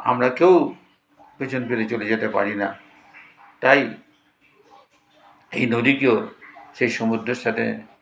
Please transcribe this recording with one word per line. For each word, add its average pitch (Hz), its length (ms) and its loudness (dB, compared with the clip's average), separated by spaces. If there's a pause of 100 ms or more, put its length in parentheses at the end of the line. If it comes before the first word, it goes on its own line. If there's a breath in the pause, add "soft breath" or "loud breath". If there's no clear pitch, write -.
আমরা 123 260 2
কেউ 170 240 6 (840)
পেছন 127 300 -6
ফিরে 113 180 -2
চলে 107 200 -6
যেতে 110 220 0
পারি 101 280 -2
না। 101 140 -2 (920)
তাই 135 180 6 (1700)
এই - 140 -2
নদীকেও 123 500 2 (580)
সেই 120 160 0
সমুদ্রের 113 460 -4
সাথে 117 300 -4 (360)